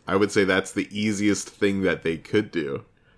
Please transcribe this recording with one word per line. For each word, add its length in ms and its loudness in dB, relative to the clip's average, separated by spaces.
I 100 0
would 140 2
say 140 4
that's 280 2
the 140 -2
easiest 520 0
thing 340 -2
that 200 0
they 160 -2
could 340 -2
do. 320 -6